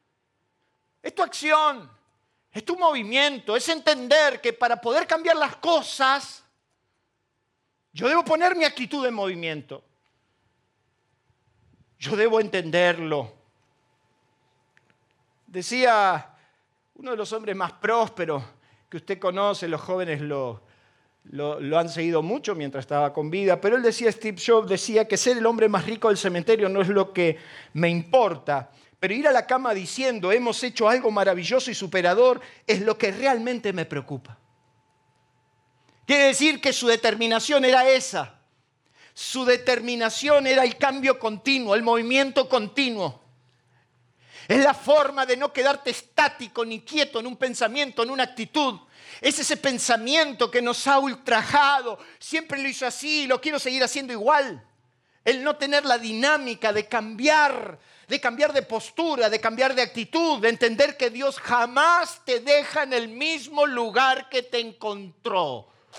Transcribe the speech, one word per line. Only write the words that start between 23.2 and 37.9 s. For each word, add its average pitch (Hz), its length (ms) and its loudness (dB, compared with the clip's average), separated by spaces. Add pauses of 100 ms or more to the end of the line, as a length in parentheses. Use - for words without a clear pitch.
vida, 185 320 0
pero 214 160 2
él 254 60 2
decía, 226 280 2
Steve 208 320 -6
Jobs 220 280 4
decía 214 360 0
que 214 120 -2
ser 247 180 2
el 226 80 0
hombre 220 240 4
más 190 160 0
rico 226 240 -2
del 202 80 4
cementerio 190 540 0
no 196 100 0
es 175 80 0
lo 196 240 0
que 165 260 0 (360)
me 170 160 2
importa, 170 800 0 (300)
pero 190 120 -2
ir 285 160 2
a 277 40 6
la 240 140 2
cama 254 280 0
diciendo, 196 580 -2
"Hemos 233 300 0
hecho 226 260 0
algo 240 220 2
maravilloso 196 600 0
y 202 40 -6
superador", 190 640 2 (260)
es 202 140 0
lo 214 160 0
que 208 160 -2
realmente 233 640 -2
me 165 100 -4
preocupa. 143 540 -12 (1700)
Quiere 277 220 6
decir 294 300 2
que 269 140 0
su 240 140 -4
determinación 226 800 2
era 254 200 6
esa. 247 540 0 (720)